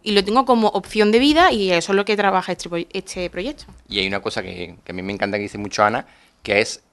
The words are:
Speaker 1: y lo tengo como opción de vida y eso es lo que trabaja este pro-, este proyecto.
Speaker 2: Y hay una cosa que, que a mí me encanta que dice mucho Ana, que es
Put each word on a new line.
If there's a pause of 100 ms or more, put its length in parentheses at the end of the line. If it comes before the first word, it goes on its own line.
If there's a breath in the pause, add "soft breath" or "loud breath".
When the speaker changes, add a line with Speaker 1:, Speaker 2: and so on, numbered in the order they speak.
Speaker 1:
y
lo
tengo
como
opción
de
vida
y
eso
es
lo
que
trabaja
este
pro-,
este
proyecto. (260)
Speaker 2:
Y
hay
una
cosa
que,
que
a
mí
me
encanta
que
dice
mucho
Ana, (380 soft breath)
que
es